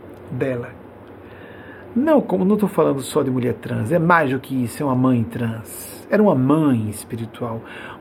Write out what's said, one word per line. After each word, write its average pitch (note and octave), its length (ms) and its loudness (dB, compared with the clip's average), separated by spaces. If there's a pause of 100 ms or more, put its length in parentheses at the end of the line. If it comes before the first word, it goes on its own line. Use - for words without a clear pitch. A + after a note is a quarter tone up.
(300)
dela. B2+ 420 -4 (1200)
Não, D4 240 4
como, F#3+ 240 0
não G#3 140 4
tô G#3 100 2
falando D3 320 2
só C#3 240 0
de C3 80 0
mulher B2 240 0
trans, A#2 380 -4
é F3 40 4
mais E3 320 4
do C3 100 -2
que C3 220 -4
isso, A#2+ 220 -4
é - 20 -2
uma C3 100 2
mãe B2+ 280 4
trans. - 840 -8
Era G#3 120 4
uma F#3+ 140 6
mãe C3 540 4
espiritual, A2+ 720 -8 (400)